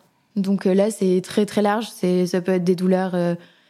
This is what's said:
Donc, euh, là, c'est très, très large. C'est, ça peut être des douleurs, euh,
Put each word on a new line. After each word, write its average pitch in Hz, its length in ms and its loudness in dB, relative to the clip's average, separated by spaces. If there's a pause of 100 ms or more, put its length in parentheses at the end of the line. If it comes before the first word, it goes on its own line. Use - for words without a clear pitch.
(360)
Donc, 196 300 0
euh, 190 80 4
là, 196 160 4
c'est 185 320 0
très, 208 240 0
très 208 160 -2
large. 208 320 0
C'est, 180 320 0
ça 180 140 -2
peut 180 120 -2
être 185 120 0
des 185 120 2
douleurs, 185 380 0
euh, 175 200 0 (360)